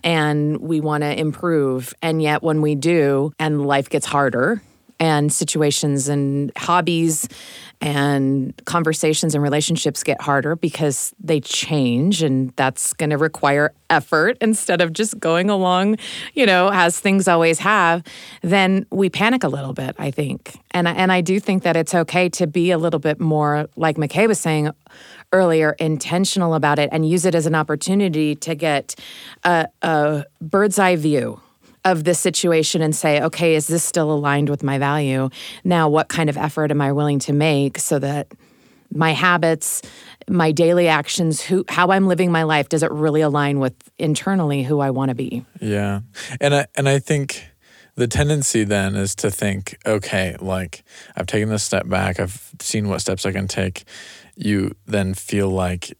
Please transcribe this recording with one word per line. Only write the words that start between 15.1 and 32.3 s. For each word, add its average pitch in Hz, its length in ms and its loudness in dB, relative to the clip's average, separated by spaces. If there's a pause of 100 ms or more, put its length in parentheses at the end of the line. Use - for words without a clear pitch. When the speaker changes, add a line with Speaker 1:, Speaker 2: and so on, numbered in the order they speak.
Speaker 1:
going 175 320 0
along, 190 460 2 (360)
you 262 140 2
know, 185 260 4
as 170 260 2
things 196 280 2
always 165 320 4
have, 175 420 2 (400)
then 190 480 2
we 190 180 2
panic 233 360 0
a 165 40 0
little 135 260 -4
bit, 131 260 -6
I 151 100 -4
think. 135 480 -8 (140)
And 175 180 0
I, 170 40 -4
and 185 180 2
I 180 100 4
do 190 180 0
think 196 220 0
that 165 140 2
it's 165 180 0
okay 180 360 2
to 175 180 -2
be 170 240 0
a 165 80 2
little 165 200 0
bit 151 200 -2
more, 151 560 0
like 156 220 0
McKay 160 300 0
was 208 120 0
saying 156 320 0 (600)
earlier, 165 460 4
intentional 165 800 0
about 147 240 2
it 147 120 0
and 160 160 0
use 170 180 2
it 175 100 2
as 160 100 2
an 160 80 0
opportunity 156 840 0
to 160 180 -6
get 147 400 -2 (480)
a, 170 240 2 (160)
a 151 420 0 (160)
bird's 196 380 0
eye 185 160 4
view 147 440 0 (460)
of 175 180 2
this 175 160 2
situation 165 600 0